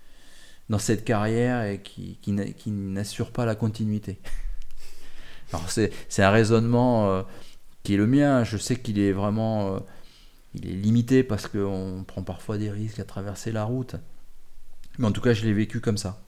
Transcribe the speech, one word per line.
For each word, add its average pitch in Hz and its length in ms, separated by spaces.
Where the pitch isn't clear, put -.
dans 107 80
cette 104 260
carrière 120 600
et 101 180
qui, - 400
qui 104 100
n'a-, 101 220
qui - 160
n'assure 101 640
pas 123 120
la 113 120
continuité. 107 640
<laughs> - 680
Alors 85 200
c'est, 107 200
c'est - 120
un 98 80
raisonnement, 113 800
euh, 98 140
qui 101 140
est - 20
le 104 80
mien. 135 380
Je 107 120
sais 110 200
qu'il 104 240
est 101 120
vraiment, 104 640
euh, 95 40
il 90 160
est 87 60
limité 120 480
parce 110 240
qu'on 95 580
prend - 160
parfois 95 380
des 107 100
risques 107 300
à 98 40
traverser 101 480
la 110 120
route. 123 320
Mais 123 80
en 104 40
tout 101 100
cas, 123 120
je 107 100
l'ai 110 100
vécu 107 280
comme 107 160
ça. 92 300